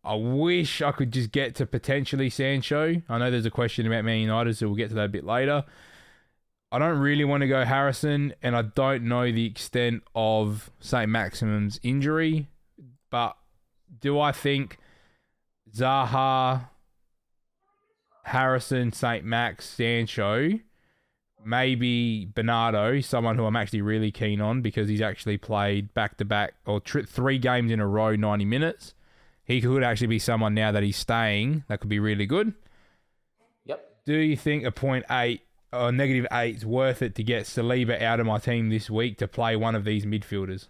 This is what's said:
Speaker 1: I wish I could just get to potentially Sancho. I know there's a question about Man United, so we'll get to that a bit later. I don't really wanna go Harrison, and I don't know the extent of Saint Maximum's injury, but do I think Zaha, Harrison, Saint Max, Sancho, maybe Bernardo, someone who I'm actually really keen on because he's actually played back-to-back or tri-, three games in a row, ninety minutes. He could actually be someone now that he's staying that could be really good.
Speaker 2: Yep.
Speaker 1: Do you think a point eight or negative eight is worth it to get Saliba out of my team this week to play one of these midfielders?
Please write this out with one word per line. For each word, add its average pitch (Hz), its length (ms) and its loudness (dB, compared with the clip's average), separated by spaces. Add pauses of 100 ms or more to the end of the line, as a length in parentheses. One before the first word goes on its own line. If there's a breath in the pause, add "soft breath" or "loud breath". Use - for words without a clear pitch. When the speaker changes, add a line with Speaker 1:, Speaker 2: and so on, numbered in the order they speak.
Speaker 1:
I 107 100 -2
wish 147 640 0
I 143 100 2
could 127 220 0
just 120 180 -2
get 131 240 -2
to 131 100 0
potentially 135 640 -2
Sancho. 147 800 0
I 117 100 -2
know 123 140 2
there's 117 140 0
a 113 60 0
question 120 360 -2
about 113 160 0
Man 113 160 0
United, 110 380 0
so 110 100 -2
we'll 101 80 0
get 107 140 -2
to 113 60 -6
that 104 100 0
a 101 40 -2
bit 95 140 -6
later. 135 400 0 (1080 loud breath)
I 123 40 0
don't 156 220 2
really 143 240 4
wanna 139 240 2
go 131 160 2
Harrison, 139 680 2 (100)
and 123 120 0
I 117 80 2
don't 131 400 0
know 120 280 2
the 117 140 2
extent 120 580 -2 (100)
of 110 560 0 (120)
Saint 117 280 0
Maximum's 107 760 -2
injury, 151 640 0 (600)
but 120 280 -2 (640)
do 143 180 0
I 147 140 2
think 139 440 -2 (960 soft breath)
Zaha, 131 920 2 (1600)
Harrison, 127 680 0
Saint 117 340 -4
Max, 117 400 -2
Sancho, 117 960 -2 (840)
maybe 120 880 0
Bernardo, 117 680 2
someone 117 360 0
who 113 80 2
I'm 110 100 0
actually 107 260 -2
really 107 300 0
keen 104 280 -2
on 117 220 0
because 107 260 -2
he's 107 140 0
actually 104 360 -2
played 101 560 -2
back-to-back 104 600 -2 (100)
or 104 140 -2
tri-, - 240 -4
three 131 340 0
games 123 340 2
in 110 80 0
a 104 80 0
row, 107 280 2
ninety 104 300 0
minutes. 139 480 -2 (520 soft breath)
He 127 140 2
could 127 240 2
actually 117 240 2
be 110 120 2
someone 110 340 2
now 110 180 2
that 104 120 2
he's 98 120 0
staying 117 720 0
that 104 140 -4
could 104 80 -6
be 104 100 0
really 104 260 0
good. 196 280 0 (1120 soft breath)
Speaker 2:
Yep. - 400 -12
Speaker 1:
Do 147 100 0
you 156 220 4
think 147 260 0
a 123 80 -2
point 131 400 -2
eight 123 300 0 (320)
or 123 180 0
negative 131 400 2
eight 120 260 -2
is 110 80 -10
worth 127 360 0
it 113 140 -2
to 113 80 -4
get 117 200 -2
Saliba 120 580 0
out 117 200 2
of 113 40 2
my 107 120 2
team 117 320 0
this 110 200 -2
week 110 280 -2
to 104 100 -2
play 113 300 0
one 113 180 0
of 104 80 0
these 107 220 0
midfielders? 98 640 -4